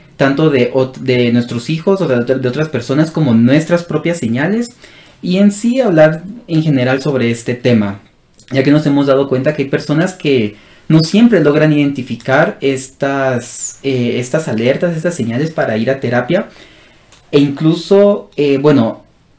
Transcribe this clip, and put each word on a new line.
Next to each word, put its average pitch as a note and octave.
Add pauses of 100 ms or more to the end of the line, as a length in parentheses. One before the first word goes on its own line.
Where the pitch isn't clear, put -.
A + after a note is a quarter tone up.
(160)
tanto C#3+
de B2
ot-, C3
de B2
nuestros A#2+
hijos F#3+
o E3+
de, B2 (160)
de C3
otras D3+
personas, C#3+
como C#3+
nuestras D#3
propias D#3+
señales, E3+ (520)
y F3+
en G3+
sí A#3+
hablar D#3+ (260)
en D#3+
general C3+
sobre B2
este A#2
tema, G#2 (500)
ya C3+
que C3+
nos D3+
hemos C#3
dado C#3
cuenta C3+
que D#3
hay -
personas D#3
que B2+ (320)
no D#3+
siempre G3+
logran D3+
identificar C#3
estas, C3+
eh, B2
estas D#3
alertas, C#3
estas E3+
señales B2+
para A#2+
ir A2+
a A#2+
terapia. B2 (840)
E D3
incluso, E3+
eh, C#3+
bueno, C3+ (340)